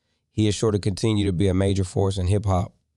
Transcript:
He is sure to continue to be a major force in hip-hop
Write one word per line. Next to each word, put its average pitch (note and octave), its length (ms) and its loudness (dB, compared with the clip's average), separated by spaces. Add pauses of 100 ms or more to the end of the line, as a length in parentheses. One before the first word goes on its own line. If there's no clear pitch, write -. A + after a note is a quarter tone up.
(300)
He G#2+ 160 0
is G2+ 80 2
sure A2+ 160 0
to G2+ 80 0
continue G2+ 480 0
to G2 60 0
be F#2+ 160 0
a F2+ 60 2
major G2 280 2
force G2 340 -2
in F2+ 120 -2
hip-hop G2 440 0 (240)